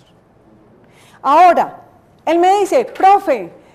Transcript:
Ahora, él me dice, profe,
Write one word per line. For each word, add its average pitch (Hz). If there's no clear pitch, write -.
Ahora, 294
él 330
me 370
dice, 302
profe, 349